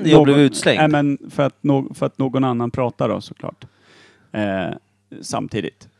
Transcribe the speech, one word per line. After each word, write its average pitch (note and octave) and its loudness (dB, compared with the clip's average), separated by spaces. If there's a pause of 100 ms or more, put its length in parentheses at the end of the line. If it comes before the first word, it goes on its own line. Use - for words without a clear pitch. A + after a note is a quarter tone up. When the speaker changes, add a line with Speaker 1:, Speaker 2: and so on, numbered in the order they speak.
Speaker 1:
jag D#3 6
Speaker 2:
någon D3+ 8
Speaker 1:
blev C#3 4
utslängd? C#3 2
Speaker 2:
Nej, D#3 4 (160)
men C#3 -2 (140)
för C#3+ -2
att C3+ -4
nå-, C#3 0
för - -4
att - -8
någon C3 -2
annan A#2+ -2
pratar B2 -2
då, G2 -4
såklart. - -14 (680)
Eh, F#2+ -2 (520)
samtidigt. - -8 (120)